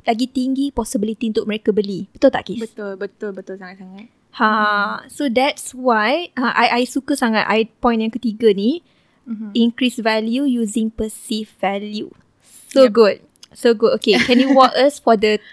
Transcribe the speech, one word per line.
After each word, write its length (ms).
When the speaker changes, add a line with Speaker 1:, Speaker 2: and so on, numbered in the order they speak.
Speaker 1:
lagi 240
tinggi 400
possibility 560
untuk 160
mereka 320
beli. 400
Betul 160
tak, 160
Kis? 160
Speaker 2:
Betul, 320
betul, 400
betul 240
sangat-sangat. 480
Speaker 1:
Ha, 80
Speaker 2:
Hmm. 640
Speaker 1:
so 160
that's 480
why, 640
uh, 160
I, 240
I 80
suka 320
sangat 320
I, 160
point 160
yang 160
ketiga 400
ni, 240
Speaker 2:
Mhm. 240
Speaker 1:
increase 480
value 480
using 480
perceived 640
value. 560
So 160
Speaker 2:
Yep. 80
Speaker 1:
good. 220
So 240
good. 240
Okay, 240
can 160
you 160
walk 160
Speaker 2:
<laughs> 80
Speaker 1:
us 240
for 160
the 340